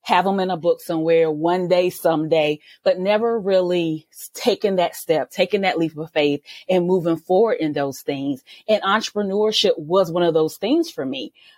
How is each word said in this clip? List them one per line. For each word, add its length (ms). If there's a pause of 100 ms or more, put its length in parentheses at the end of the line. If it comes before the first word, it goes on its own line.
have 240
'em 120
in 120
a 60
book 240
somewhere 500
one 360
day, 220
someday, 720 (240)
but 160
never 400
really 720
s-, 220
taking 400
that 200
step, 360
taking 300
that 180
leap 180
of 140
faith 320 (260)
and 160
moving 320
forward 420
in 140
those 280
things? 420 (260)
And 140
entrepreneurship 960
was 320
one 100
of 140
those 220
things 340
for 120
me. 300 (240)